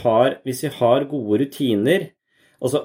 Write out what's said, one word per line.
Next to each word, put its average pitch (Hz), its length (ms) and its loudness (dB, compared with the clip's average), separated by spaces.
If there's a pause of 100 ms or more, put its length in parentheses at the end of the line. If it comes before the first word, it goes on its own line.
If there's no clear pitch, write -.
har, 120 400 2
hvis 127 200 -8
vi 135 120 -6
har 127 320 2
gode 113 320 0
rutiner, 139 680 0 (540)
altså, 131 220 -2